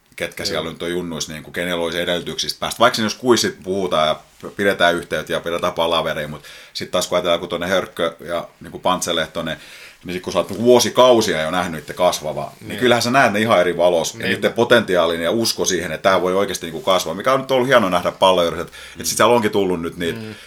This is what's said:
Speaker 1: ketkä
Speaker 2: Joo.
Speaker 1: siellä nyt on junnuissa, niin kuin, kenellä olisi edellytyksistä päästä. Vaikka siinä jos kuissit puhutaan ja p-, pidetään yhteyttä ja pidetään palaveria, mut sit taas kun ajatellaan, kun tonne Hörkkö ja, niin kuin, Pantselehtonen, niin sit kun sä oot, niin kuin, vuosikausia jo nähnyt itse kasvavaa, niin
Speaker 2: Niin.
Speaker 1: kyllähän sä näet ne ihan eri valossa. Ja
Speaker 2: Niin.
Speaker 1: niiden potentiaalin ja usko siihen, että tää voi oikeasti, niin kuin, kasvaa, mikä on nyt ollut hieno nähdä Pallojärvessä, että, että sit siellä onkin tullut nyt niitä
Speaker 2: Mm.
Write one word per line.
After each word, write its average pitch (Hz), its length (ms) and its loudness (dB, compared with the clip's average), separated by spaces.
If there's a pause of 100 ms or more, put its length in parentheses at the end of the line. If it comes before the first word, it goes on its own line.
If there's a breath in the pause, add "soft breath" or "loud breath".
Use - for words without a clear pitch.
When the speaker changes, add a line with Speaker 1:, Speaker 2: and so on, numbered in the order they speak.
(160)
Speaker 1:
ketkä 85 280 -10
Speaker 2:
Joo. - 40 -4
Speaker 1:
siellä 80 240 -6
nyt 78 120 -12
on 85 80 -4
junnuissa, 85 400 -6
niin 76 120 -14
kuin, 73 100 -18
kenellä 87 300 -4
olisi 85 160 -4
edellytyksistä 80 600 -4
päästä. - 200 -4
Vaikka 123 160 4
siinä 113 100 -2
jos 104 100 -4
kuissit 107 480 2
puhutaan 90 440 0
ja 78 80 2
p-, - 400 -18
pidetään 95 400 2
yhteyttä 82 380 -6
ja 78 60 0
pidetään 85 340 -2
palaveria, 80 540 -2
mut 73 160 -12 (300 loud breath)
sit - 180 -12
taas 90 160 -2
kun 90 80 -2
ajatellaan, 87 240 0
kun 90 100 -8
tonne 87 180 -4
Hörkkö 90 520 -2
ja, 82 280 -8 (140)
niin 85 100 -16
kuin, 87 100 -14
Pantselehtonen, 82 760 -2 (460 loud breath)
niin 90 100 -8
sit 90 100 -6
kun 92 100 -8
sä 92 60 0
oot, 85 100 -2
niin 95 80 -8
kuin, 113 80 -2
vuosikausia 113 760 6
jo 78 100 -2
nähnyt 87 300 -2
itse - 120 -12
kasvavaa, 76 640 -2
niin 110 100 -18
Speaker 2:
Niin. 104 100 -10
Speaker 1:
kyllähän 120 220 2
sä 120 100 -2
näet 127 220 4
ne 104 60 0
ihan 110 200 4
eri 87 180 2
valossa. 87 400 2
Ja 117 60 -10
Speaker 2:
Niin. 117 120 -2
Speaker 1:
niiden 104 180 -2
potentiaalin 87 680 2
ja 85 100 0
usko 110 340 -2
siihen, 85 260 -2
että 80 180 0
tää 95 120 4
voi 92 140 0
oikeasti, 92 300 -2
niin 82 80 -10
kuin, 78 100 -8
kasvaa, 90 300 0
mikä 104 200 0
on 151 80 2
nyt - 100 -6
ollut 127 160 2
hieno 117 220 4
nähdä 90 220 0
Pallojärvessä, 87 500 2
että, - 160 -12 (140)
että 87 180 -8
sit - 80 -4
siellä 113 180 4
onkin 107 160 2
tullut 92 300 0
nyt 85 160 -8
niitä 85 220 -4
Speaker 2:
Mm. 110 160 -14 (120)